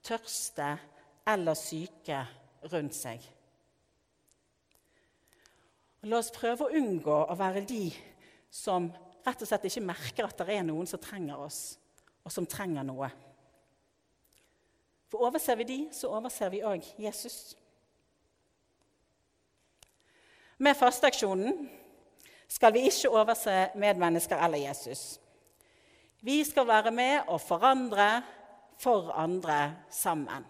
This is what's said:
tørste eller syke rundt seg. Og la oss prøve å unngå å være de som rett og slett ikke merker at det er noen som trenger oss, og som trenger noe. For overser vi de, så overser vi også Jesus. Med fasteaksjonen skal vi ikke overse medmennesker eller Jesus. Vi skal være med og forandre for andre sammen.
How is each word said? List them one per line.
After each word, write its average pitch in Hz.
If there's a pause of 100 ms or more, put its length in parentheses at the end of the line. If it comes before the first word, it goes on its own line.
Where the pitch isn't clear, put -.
tørste - (580)
eller 170
syke 160 (500)
rundt 147
seg. 120 (2750)
Og 214
la 233
oss 226
prøve 247
å 262
unngå 175 (120)
å 175
være 190
de 208 (640)
som 180 (380)
rett 254
og 202
slett 208
ikke 196
merker 170
at -
det 190
er 185
noen 160
som -
trenger 147
oss, - (640)
og 160
som 175
trenger 160
noe. 131 (2000)
For 233
overser 254
vi 233
de, 262 (160)
så -
overser 220
vi 208
også 185
Jesus. - (3250)
Med 277
fasteaksjonen 247 (840)
skal 220
vi 254
ikke 277
overse 220 (220)
medmennesker 175
eller 156
Jesus. - (1040)
Vi 277
skal 269
være 220
med 254
og 165
forandre 214 (680)
for 202
andre 160 (140)
sammen. 143